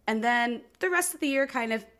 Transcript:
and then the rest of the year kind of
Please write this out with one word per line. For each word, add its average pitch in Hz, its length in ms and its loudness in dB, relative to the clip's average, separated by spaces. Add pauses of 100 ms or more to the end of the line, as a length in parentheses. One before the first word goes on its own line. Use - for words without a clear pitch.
and 220 160 0
then 240 380 2 (180)
the 370 100 0
rest 359 240 0
of 311 80 -14
the 302 60 0
year 269 200 2
kind 233 260 -4
of 220 120 -4 (140)